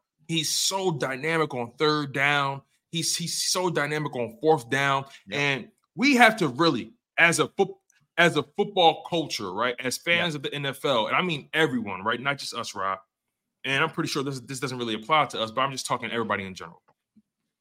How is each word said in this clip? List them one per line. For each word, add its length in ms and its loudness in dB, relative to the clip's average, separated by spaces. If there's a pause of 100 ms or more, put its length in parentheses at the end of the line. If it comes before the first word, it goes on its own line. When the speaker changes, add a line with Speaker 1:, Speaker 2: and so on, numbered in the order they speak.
(280)
Speaker 1:
He's 260 -2
so 380 0
dynamic 640 -2
on 240 -4
third 360 2
down. 500 0 (260)
He's, 260 -2
he's 280 -4
so 260 0
dynamic 480 -2
on 240 -4
fourth 280 2
down. 360 2 (220)
Speaker 2:
Yep. 120 -4
Speaker 1:
And 280 0 (280)
we 220 4
have 200 8
to 120 2
really, 420 0 (260)
as 220 4
a 80 2
foot-, 300 -2 (400)
as 180 6
a 80 2
football 640 2
culture, 440 -4
right, 260 -2
as 180 -4
fans 360 0
Speaker 2:
Yep. 20 -6
Speaker 1:
of 160 -8
the 20 -8
N 120 -6
F 180 -6
L, 240 2
and 80 -2
I 60 4
mean 320 -4
everyone, 500 0
right, 160 -2
not 200 -4
just 140 -10
us, 220 -10
Rob, 240 -4 (640)
and 200 0
I'm 80 0
pretty 180 -4
sure 140 -2
this, 160 -6
this 200 -10
doesn't 200 -6
really 160 -2
apply 320 2
to 120 -6
us, 120 -2
but 100 0
I'm 100 0
just 140 -8
talking 240 -4
everybody 360 -2
in 100 -12
general. 260 -16 (800)